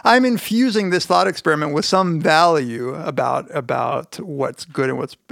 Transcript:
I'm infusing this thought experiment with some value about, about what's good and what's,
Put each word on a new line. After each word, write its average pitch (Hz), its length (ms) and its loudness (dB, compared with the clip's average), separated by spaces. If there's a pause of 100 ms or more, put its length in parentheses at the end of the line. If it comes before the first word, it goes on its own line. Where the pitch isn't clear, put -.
I'm 247 220 4
infusing 220 640 0
this 175 160 0
thought 180 220 2
experiment 151 460 -2
with 151 120 0
some 180 360 2
value 151 760 2
about, 135 600 -4
about 127 640 -4
what's 135 460 -6
good 135 240 -4
and 131 80 -4
what's, 131 180 -8 (160)